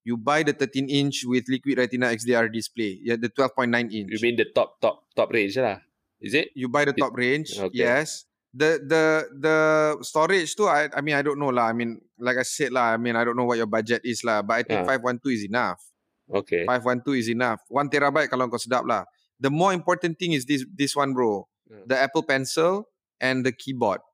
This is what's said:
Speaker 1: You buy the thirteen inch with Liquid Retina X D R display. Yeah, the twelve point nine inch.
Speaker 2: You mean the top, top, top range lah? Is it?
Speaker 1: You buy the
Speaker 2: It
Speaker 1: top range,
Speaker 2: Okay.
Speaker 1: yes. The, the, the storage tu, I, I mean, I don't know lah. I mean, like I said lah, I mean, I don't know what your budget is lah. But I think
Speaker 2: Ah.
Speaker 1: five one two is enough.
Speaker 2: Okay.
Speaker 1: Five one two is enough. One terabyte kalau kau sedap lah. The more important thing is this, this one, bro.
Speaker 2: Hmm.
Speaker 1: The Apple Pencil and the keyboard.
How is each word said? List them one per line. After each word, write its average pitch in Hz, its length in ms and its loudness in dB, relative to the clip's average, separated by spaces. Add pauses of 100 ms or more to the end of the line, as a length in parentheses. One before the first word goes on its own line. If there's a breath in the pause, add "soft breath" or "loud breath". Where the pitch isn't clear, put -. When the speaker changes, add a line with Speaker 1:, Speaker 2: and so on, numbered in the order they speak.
Speaker 1:
You 117 160 -4
buy 143 240 2
the 147 160 0
thirteen 135 320 -2
inch 143 340 0
with 123 240 0
Liquid 127 300 -2
Retina 123 320 0
X 117 160 -2
D 120 80 2
R 113 160 4
display. 110 520 -6
Yeah, 117 140 0
the 113 140 -4
twelve 131 240 0
point 123 160 0
nine 117 240 0
inch. 104 160 -8
Speaker 2:
You 107 160 -4
mean 117 160 2
the 104 80 0
top, - 320 0
top, - 320 0
top 110 160 0
range 101 320 0
lah? 104 240 -4 (320)
Is 107 160 -8
it? 156 240 0
Speaker 1:
You 127 100 -6
buy 143 180 0
the 139 80 0
Speaker 2:
It - 60 0
Speaker 1:
top 127 160 0
range, 135 400 0
Speaker 2:
Okay. 95 300 -2
Speaker 1:
yes. 139 400 0 (300)
The, 156 240 2
the, 156 240 2 (320)
the 156 220 2 (420)
storage 160 560 0
tu, 208 80 0
I, 151 240 2
I 139 160 -4
mean, 151 80 -2
I 143 80 2
don't 143 160 0
know 143 160 -2
lah. 120 160 2
I 113 80 0
mean, 117 240 -4 (160)
like 123 240 -2
I 123 80 -2
said 131 240 -4
lah, 120 240 2
I - 20 -2
mean, 120 220 -2
I 120 80 2
don't 117 80 -2
know 123 80 0
what 120 160 0
your 113 80 0
budget 110 400 0
is 117 160 -6
lah. 110 240 2
But 113 60 0
I 117 100 0
think 110 160 0
Speaker 2:
Ah. 135 160 0
Speaker 1:
five 117 80 -4
one 123 160 -2
two - 80 -6
is 113 160 -2
enough. 101 400 -2 (400)
Speaker 2:
Okay. 92 400 -2
Speaker 1:
Five 120 240 0
one 123 160 0
two 139 160 0
is 110 80 -2
enough. 117 400 0
One 139 240 -2
terabyte 143 400 2
kalau 127 160 0
kau 117 80 -4
sedap 123 320 -2
lah. 104 160 0 (400)
The 139 80 2
more 185 240 2
important 170 400 -2
thing 175 160 -2
is 131 160 -2
this, 139 240 0
this 135 240 -2
one, 139 160 0
bro. 110 320 0 (240)
Speaker 2:
Hmm. 104 160 -20
Speaker 1:
The 127 160 0
Apple 139 240 0
Pencil 160 640 0 (320)
and 131 240 0
the 127 80 0
keyboard. 120 480 -2 (140)